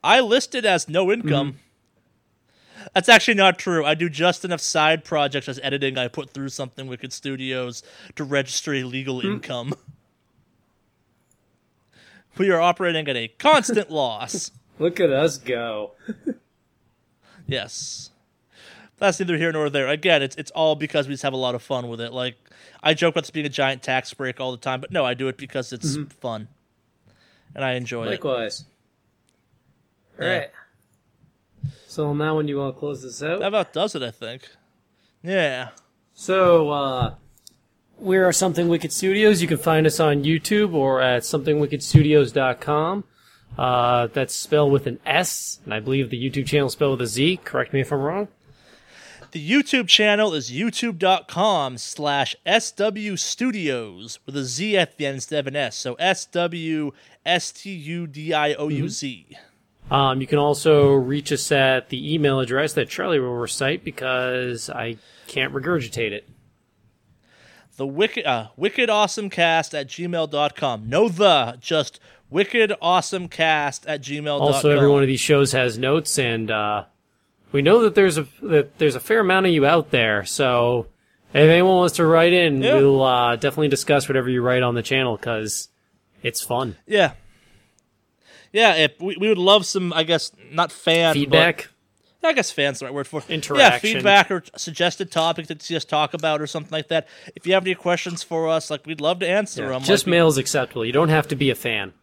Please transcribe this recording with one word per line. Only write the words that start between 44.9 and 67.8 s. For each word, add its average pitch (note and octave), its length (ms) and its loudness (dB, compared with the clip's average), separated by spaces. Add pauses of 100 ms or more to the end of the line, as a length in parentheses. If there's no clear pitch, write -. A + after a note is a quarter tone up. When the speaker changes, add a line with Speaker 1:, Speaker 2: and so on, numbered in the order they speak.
Speaker 2:
S, - 580 -4
and - 80 -8
I A2 60 -4
believe C3 320 -4
the A#2+ 100 -8
YouTube C3+ 280 -4
channel C#3+ 180 0
is A#2+ 60 -4
spelled C#3 260 0
with B2 80 -4
a - 20 -6
Z. C#3+ 360 0
Correct - 280 -6
me C3+ 100 0
if B2+ 100 -4
I'm C#3 80 -2
wrong. F3+ 260 -4 (1040)
Speaker 1:
The D3+ 180 -8
YouTube B3+ 380 2
channel G#3 480 4
is A#2+ 160 -6
youtube G#3 480 -4
dot F#3 300 0
com E3 500 0
slash C#3+ 560 -4 (100)
S G#3+ 280 0
W G#3 440 -4
Studios B2+ 1120 -6
with C#3 100 -10
a C#3 60 -4
Z D3+ 340 -4
at F3 220 0
the D3 80 -4
end C#3 80 -4
instead C3+ 240 -6
of C3+ 80 -4
an C3+ 80 -10
S. C#3 220 -4
So B2 240 -8
S F#3 260 0
W D#3+ 640 -4 (340)
S E3+ 280 -2
T - 180 -18
U E3+ 380 -10
D D3+ 260 -6
I D3+ 200 0
O D3 120 -6
U D3 220 -4
Z. B2 420 -12
Speaker 2:
Mm-hmm. - 640 -12
Um, C3+ 260 2
you C3 60 -4
can D3 140 0
also D3 520 6
reach C#3 380 0
us C#3+ 220 -2
at C3 380 2
the C#3 220 -6
email C#3+ 280 2
address C3+ 320 -2
that - 160 -2
Charlie F3+ 320 -2
will B2 160 -4
recite C3+ 480 -4
because B2+ 840 -4
I A#2 280 -8 (320)
can't C3+ 260 -2
regurgitate C3 560 -4
it. G#2 180 -12 (1500)
Speaker 1:
The C3+ 100 -6